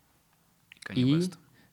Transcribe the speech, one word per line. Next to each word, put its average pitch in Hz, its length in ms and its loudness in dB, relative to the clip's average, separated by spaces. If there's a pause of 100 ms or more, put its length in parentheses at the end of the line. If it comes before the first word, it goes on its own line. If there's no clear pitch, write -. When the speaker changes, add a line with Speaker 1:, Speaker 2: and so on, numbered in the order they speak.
(840)
Speaker 1:
Канье - 240 -2
Speaker 2:
и 143 60 4
Speaker 1:
Уэст. 175 240 -2 (340)